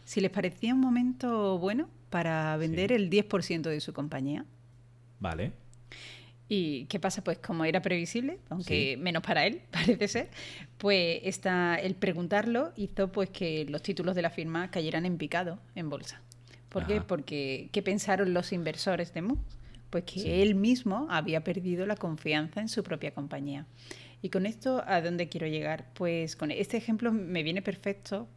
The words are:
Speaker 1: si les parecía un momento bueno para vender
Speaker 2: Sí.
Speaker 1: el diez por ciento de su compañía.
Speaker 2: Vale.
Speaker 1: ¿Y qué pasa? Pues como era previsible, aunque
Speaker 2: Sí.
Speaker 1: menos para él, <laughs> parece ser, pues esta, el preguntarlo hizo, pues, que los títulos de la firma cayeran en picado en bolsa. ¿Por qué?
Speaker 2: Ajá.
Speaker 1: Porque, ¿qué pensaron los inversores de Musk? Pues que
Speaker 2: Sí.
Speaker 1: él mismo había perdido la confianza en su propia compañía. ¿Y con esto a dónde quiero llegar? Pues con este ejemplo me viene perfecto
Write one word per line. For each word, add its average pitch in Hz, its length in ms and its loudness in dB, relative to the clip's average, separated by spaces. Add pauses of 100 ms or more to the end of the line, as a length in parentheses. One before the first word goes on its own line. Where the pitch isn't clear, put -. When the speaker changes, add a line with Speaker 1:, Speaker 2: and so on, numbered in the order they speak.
Speaker 1:
si - 160 0
les 185 100 2
parecía 208 420 0
un 262 60 4
momento 240 800 2
bueno 214 300 0 (200)
para 160 480 2
vender 160 320 2
Speaker 2:
Sí. 247 60 6
Speaker 1:
el 196 140 4
diez 208 160 4
por 185 180 0
ciento 165 260 -2
de 151 100 0
su 151 140 -8
compañía. 143 520 -4 (760)
Speaker 2:
Vale. 92 320 -2 (1000)
Speaker 1:
¿Y 151 320 0
qué - 140 -4
pasa? 190 240 -2
Pues 170 140 0
como 165 260 -2
era 160 180 2
previsible, 214 580 -2 (100)
aunque 147 460 0
Speaker 2:
Sí. 135 60 -6
Speaker 1:
menos 165 220 0
para 160 220 4
él, 254 200 0
<laughs> - 60 -20
parece 196 360 4
ser, - 220 -2 (480)
pues 185 460 4
esta, 180 520 2
el 185 200 0
preguntarlo 208 800 2
hizo, 196 360 0
pues, 190 180 2
que 156 400 -2
los 151 120 -4
títulos 180 340 0
de 180 60 0
la 165 80 2
firma 165 420 -2
cayeran 165 340 0
en 180 120 2
picado 170 420 -2 (160)
en 165 140 -6
bolsa. - 320 -10 (480)
¿Por 180 180 -2
qué? 208 100 2
Speaker 2:
Ajá. - 100 -2
Speaker 1:
Porque, 143 640 -4
¿qué 202 100 0
pensaron 190 520 2
los 175 200 0
inversores 170 600 -2
de 165 80 -4
Musk? 240 200 0 (480)
Pues 175 160 -2
que 185 160 -8
Speaker 2:
Sí. 160 100 0 (100)
Speaker 1:
él 208 140 8
mismo 226 540 4
había 160 340 2
perdido 180 420 -2
la 208 120 0
confianza 156 640 -2
en 220 80 -4
su 214 120 -2
propia - 320 -4
compañía. 143 520 -6 (560)
¿Y 185 80 -4
con 190 160 0
esto 247 420 -2
a 180 140 4
dónde 175 260 0
quiero 165 200 -4
llegar? 156 480 -2
Pues 165 420 0
con 151 140 -2
este - 260 -2
ejemplo 226 340 0
me 180 320 0
viene 175 180 0
perfecto 202 760 -4